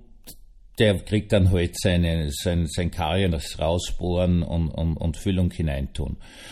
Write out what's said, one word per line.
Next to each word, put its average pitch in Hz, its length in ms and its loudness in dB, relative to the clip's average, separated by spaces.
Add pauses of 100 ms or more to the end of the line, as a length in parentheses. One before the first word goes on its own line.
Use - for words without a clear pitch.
(800)
der 104 200 6
kriegt 104 340 -2
dann 95 180 6
halt 87 300 2
seine, 85 520 2
sein, 87 340 0
sein 85 240 -2
Karies 87 680 -2
rausbohren 87 840 0
und, 82 260 -2
und, 82 300 -2
und 82 180 -4
Füllung 92 360 0
hineintun. 69 640 -4 (340)